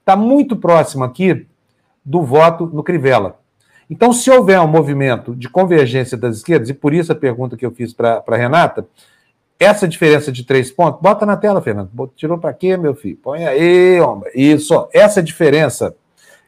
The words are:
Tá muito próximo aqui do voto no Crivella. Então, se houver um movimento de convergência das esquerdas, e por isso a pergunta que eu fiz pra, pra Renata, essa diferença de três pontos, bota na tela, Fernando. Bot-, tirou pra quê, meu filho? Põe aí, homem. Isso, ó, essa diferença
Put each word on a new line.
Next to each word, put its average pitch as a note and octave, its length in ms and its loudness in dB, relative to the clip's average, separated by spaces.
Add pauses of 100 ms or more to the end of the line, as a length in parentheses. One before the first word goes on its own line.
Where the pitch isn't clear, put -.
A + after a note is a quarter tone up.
Tá F#3+ 100 2
muito A#3+ 400 0
próximo D#3+ 480 0
aqui D3+ 440 -2 (560)
do D3+ 200 -4
voto E3 500 2
no D3+ 100 -8
Crivella. A#2+ 540 -2 (520)
Então, A3+ 220 0
se A#3+ 200 -2
houver G3 280 4
um E3 80 2
movimento C#3 680 -2
de B2 120 -14
convergência C3+ 680 0
das A2+ 200 -6
esquerdas, B2 320 -2
e C#3 40 -10
por C#3+ 200 -2
isso E3 180 -2
a D3+ 40 -2
pergunta B2 400 -6
que A2+ 100 -8
eu A2+ 60 -6
fiz A2+ 220 -10
pra, A#2 280 -2
pra A2+ 160 -4
Renata, B2 500 0 (720)
essa G3+ 280 2
diferença D3+ 440 0
de B2 120 -12
três C3 280 -2
pontos, D#3+ 280 -2
bota G#3 260 0
na G3+ 120 -2
tela, G3+ 240 -2
Fernando. G2+ 320 -8
Bot-, C3 220 -12
tirou E3 240 -6
pra D#3+ 140 -6
quê, F#3 220 -4
meu D3+ 200 -4
filho? F#2 260 -12
Põe D#3 240 -10
aí, F3 560 4
homem. A2 320 -2
Isso, D3 420 2
ó, A#2+ 160 0
essa G3+ 300 4
diferença D3 760 -2 (520)